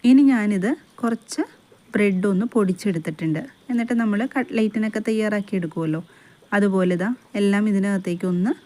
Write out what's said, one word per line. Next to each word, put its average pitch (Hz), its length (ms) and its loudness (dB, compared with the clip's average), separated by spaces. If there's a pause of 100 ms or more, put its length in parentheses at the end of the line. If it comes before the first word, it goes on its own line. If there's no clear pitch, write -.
ഇനി 269 140 8 (100)
ഞാനിത് 208 380 0 (320)
കുറച്ച് 233 380 -4 (520)
ബ്രെഡ് 202 400 2
ഒന്ന് 190 120 0 (100)
പൊടിച്ചെടുത്തിട്ടുണ്ട്. 175 880 -2 (280)
എന്നിട്ട് 233 320 -2
നമ്മൾ 208 180 0 (140)
കട്ട്ലേറ്റിനൊക്കെ 220 680 -2 (100)
തയ്യാറാക്കി 208 500 -2
എടുക്കുമല്ലോ, 160 420 -4 (540)
അതുപോലെ 190 380 2 (100)
ദാ 214 40 -2 (320)
എല്ലാം 202 300 2
ഇതിനകത്തേക്ക് 190 640 -2
ഒന്ന് 190 200 0 (120)